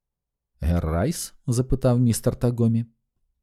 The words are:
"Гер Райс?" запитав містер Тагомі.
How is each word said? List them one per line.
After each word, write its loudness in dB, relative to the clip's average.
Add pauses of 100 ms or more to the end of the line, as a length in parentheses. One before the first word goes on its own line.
(600)
"Гер 0
Райс?" -4 (140)
запитав 0
містер 2
Тагомі. 0 (580)